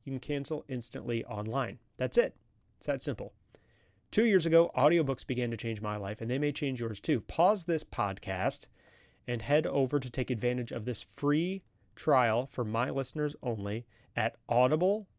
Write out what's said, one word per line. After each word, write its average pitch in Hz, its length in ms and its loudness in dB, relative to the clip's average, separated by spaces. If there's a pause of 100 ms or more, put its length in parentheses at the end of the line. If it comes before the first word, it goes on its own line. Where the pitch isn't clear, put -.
You 135 80 -8
can 131 80 -4
cancel 143 480 -6
instantly 123 560 -6
online. 110 560 -6 (160)
That's 127 200 -4
it. 226 200 2 (420)
It's - 80 -18
that 139 160 -4
simple. 110 300 -8 (800)
Two 233 140 4
years 185 200 4
ago, 165 300 6
audiobooks 139 500 4
began 120 240 -2
to 117 60 -2
change 113 240 -4
my 104 160 -2
life, 104 240 -6
and 117 100 -4
they 131 80 0
may 147 140 0
change 135 260 -4
yours 113 220 -4
too. 139 220 0
Pause 185 420 2
this 160 180 0
podcast 95 840 -4 (600)
and 120 160 -4
head 147 240 2
over 139 320 0
to 131 120 -6
take 131 200 -2
advantage 123 400 -2
of 113 140 -6
this 123 180 -4
free 165 600 0 (320)
trial 127 500 4
for 123 180 -4
my 113 240 0
listeners 147 540 -4
only 110 420 -4 (300)
at 110 220 0 (100)
Audible, 156 640 2 (100)